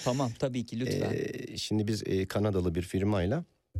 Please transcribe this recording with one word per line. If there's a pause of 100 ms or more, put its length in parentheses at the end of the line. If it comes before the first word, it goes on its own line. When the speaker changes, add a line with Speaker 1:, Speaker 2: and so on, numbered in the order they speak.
Speaker 1:
Tamam,
tabii
ki,
lütfen.
Speaker 2:
Ee,
şimdi
biz,
e,
Kanadalı
bir
firmayla (360)